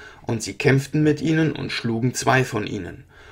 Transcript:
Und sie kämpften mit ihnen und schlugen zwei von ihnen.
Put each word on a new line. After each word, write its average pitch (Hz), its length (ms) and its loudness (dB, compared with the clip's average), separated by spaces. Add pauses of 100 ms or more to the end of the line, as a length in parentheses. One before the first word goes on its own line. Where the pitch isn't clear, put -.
(240)
Und 117 160 -4
sie 98 140 -10
kämpften 135 480 2
mit 151 180 4
ihnen 160 300 2
und - 220 -6
schlugen 113 420 -2
zwei 127 300 2
von 110 200 -4
ihnen. 90 380 -8 (300)